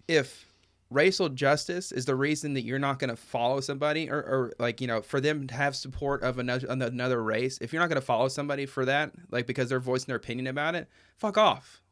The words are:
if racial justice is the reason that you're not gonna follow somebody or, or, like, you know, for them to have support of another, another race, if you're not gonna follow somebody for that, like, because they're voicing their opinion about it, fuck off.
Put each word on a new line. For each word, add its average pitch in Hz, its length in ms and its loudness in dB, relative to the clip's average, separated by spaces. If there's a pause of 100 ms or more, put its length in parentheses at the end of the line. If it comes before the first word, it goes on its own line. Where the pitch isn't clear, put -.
if 151 360 0 (460)
racial 170 380 4
justice 147 640 0
is 127 140 -4
the 135 100 0
reason 143 400 0
that 131 80 0
you're 123 160 -2
not 139 200 0
gonna 123 180 -2
follow 127 440 0
somebody 151 480 -2
or, 143 100 -2
or, 131 400 0
like, 120 220 0
you 131 60 -2
know, 113 160 0
for - 180 -2
them 147 260 0
to 123 80 -10
have 139 200 0
support 139 480 -4
of 123 160 0
another, 127 300 -2
another 123 540 0
race, 113 380 0
if 120 120 -8
you're 160 80 0
not 175 80 4
gonna 147 120 2
follow 127 280 2
somebody 143 380 -4
for 135 180 -2
that, 147 260 2 (200)
like, 123 160 -2
because 123 220 0
they're 127 120 0
voicing 127 280 0
their 127 80 0
opinion 123 300 -6
about 147 280 -2
it, - 140 -8 (280)
fuck 208 220 -2
off. - 540 2